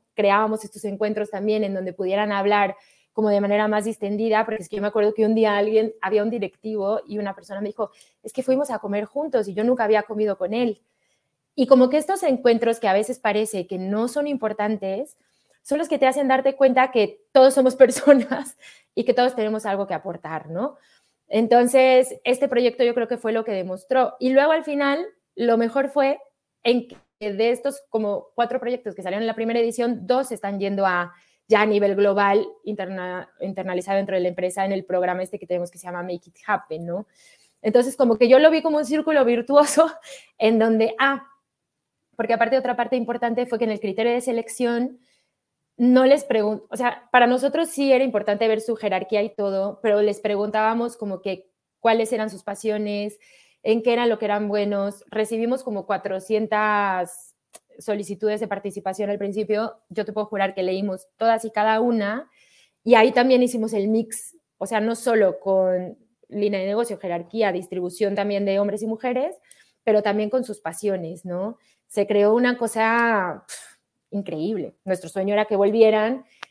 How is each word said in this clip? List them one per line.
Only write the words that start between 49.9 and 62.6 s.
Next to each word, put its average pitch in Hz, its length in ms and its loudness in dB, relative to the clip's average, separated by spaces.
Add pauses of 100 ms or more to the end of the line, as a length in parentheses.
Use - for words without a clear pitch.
les 208 180 0
preguntábamos 214 800 -2
como 190 240 -8
que 190 280 -8 (300)
cuáles 226 320 2
eran 214 200 -2
sus 190 120 -18
pasiones, 208 760 -6 (440)
en 220 200 0
qué 233 100 2
era 240 140 0
lo 220 100 0
que 220 80 -6
eran 208 220 -2
buenos. 202 640 -2
Recibimos 226 520 -2
como 202 220 -6
cuatrocientas 208 1500 -2 (440)
solicitudes 208 600 -4
de 220 80 -6
participación 196 640 -6
al 208 80 -4
principio. 208 560 -4 (140)
Yo 196 160 -6
te 214 80 -12
puedo 214 120 -4
jurar 196 300 -4
que 190 80 -4
leímos 190 440 -4 (100)
todas 226 280 0
y 220 60 -8
cada 220 300 2
una, 233 480 -2 (540)